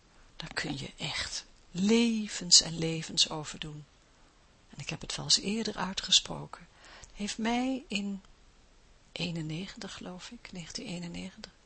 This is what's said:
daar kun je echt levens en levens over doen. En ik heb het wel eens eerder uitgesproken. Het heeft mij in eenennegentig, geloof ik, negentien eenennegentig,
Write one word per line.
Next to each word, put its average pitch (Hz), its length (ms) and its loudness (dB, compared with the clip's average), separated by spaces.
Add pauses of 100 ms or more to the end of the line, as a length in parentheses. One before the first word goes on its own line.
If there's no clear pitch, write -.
(360)
daar - 180 -10
kun 147 240 -4
je 135 200 -8
echt - 480 -4 (260)
levens 214 880 6
en 160 160 -4
levens 165 520 2
over 156 300 -6
doen. 151 260 -10 (840)
En - 80 -16
ik 143 120 -8
heb 165 120 -6
het - 140 -4
wel 143 100 -6
eens 147 140 6
eerder 214 380 -2
uitgesproken. - 880 0 (320)
Het - 140 -18
heeft - 240 -4
mij 247 500 2
in 202 360 -2 (880)
eenennegentig, 170 840 -4
geloof - 380 -12
ik, - 200 -14
negentien 180 340 -10
eenennegentig, 175 680 -8 (140)